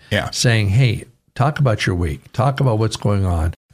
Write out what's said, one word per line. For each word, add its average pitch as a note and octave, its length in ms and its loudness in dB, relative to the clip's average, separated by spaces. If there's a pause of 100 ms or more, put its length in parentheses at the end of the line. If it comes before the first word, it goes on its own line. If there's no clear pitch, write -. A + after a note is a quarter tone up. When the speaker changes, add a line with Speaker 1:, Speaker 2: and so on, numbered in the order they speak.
(120)
Speaker 1:
Yeah. G#2 200 -2
Speaker 2:
saying, A2 380 0
"Hey, A2+ 360 2 (300)
talk D3 240 0
about A#2+ 260 0
your F#2+ 100 0
week. D#2+ 360 -4
Talk C3+ 280 -2
about A#2 200 2
what's A2 160 0
going G2+ 300 0
on." E2+ 280 0 (200)